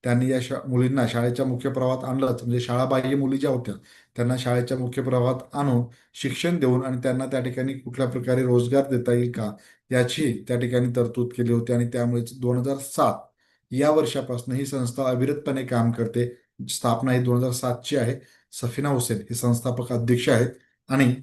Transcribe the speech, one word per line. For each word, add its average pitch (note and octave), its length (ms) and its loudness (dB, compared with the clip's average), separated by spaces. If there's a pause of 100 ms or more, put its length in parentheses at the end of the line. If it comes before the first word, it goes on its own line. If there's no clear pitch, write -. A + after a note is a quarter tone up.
त्यांनी B2 260 2
या C3 100 2
शा-, C3+ 280 -8
मुलींना B2 400 2
शाळेच्या B2 380 0
मुख्य B2+ 240 -2
प्रवाहात B2+ 340 -2
आणलंच, B2+ 380 -2
म्हणजे A#2+ 180 0
शाळाबाह्य B2+ 560 0
मुली C3+ 200 0
ज्या C#3 140 0
होत्या A#2 240 -2 (420)
त्यांना B2 220 2
शाळेच्या B2 400 0
मुख्य B2 240 -4
प्रवाहात B2+ 380 2 (120)
आणून C#3 320 2 (300)
शिक्षण E3+ 460 -2
देऊन B2+ 240 4
आणि C3 120 -4
त्यांना B2+ 300 -2
त्या C3 140 -2
ठिकाणी B2+ 340 -4
कुठल्या C3 320 -4
प्रकारे B2 360 0
रोजगार B2 480 4
देता A#2+ 220 2
येईल A#2+ 180 2
का A2 220 -4 (380)
याची B2+ 580 0
त्या B2 120 0
ठिकाणी B2 260 0 (100)
तरतूद A#2+ 360 0
केली A#2+ 200 0
होती A#2 200 0
आणि A#2+ 160 2
त्यामुळेच A#2+ 520 -2
दोन B2 180 2
हजार C3+ 180 -2
सात C3 380 0 (560)
या C#3 200 2
वर्षापासून C3 640 0
ही C#3 120 -2
संस्था C3+ 380 -4
अविरतपणे C3+ 600 0
काम A#2 260 2
करते. A#2 480 -2 (300)
स्थापना B2+ 440 0
ही B2 100 2
दोन B2 140 2
हजार B2+ 140 0
सात B2 340 -2
ची D3 120 -2
आहे. B2 200 0 (360)
सफिना C#3 360 -4
हुसेन B2 280 0
हे G2+ 180 -8
संस्थापक A#2+ 580 0
अध्यक्ष A#2+ 360 2
आहेत B2 200 4 (400)
आणि C3 340 4